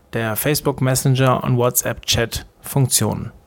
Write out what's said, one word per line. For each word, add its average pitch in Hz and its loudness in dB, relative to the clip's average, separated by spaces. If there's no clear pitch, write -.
der 113 -4
Facebook 143 -2
Messenger 131 2
und 127 2
WhatsApp 120 0
Chat-Funktionen. - -2